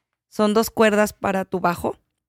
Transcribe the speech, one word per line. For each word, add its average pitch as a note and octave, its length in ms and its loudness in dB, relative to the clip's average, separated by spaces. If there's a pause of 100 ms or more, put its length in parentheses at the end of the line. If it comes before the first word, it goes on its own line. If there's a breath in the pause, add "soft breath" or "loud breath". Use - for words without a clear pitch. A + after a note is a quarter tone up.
(280)
Son G#3+ 260 0
dos A3+ 160 0
cuerdas G#3+ 420 2
para F#3+ 320 -4
tu F#3 160 -6
bajo, F3+ 360 -4 (320)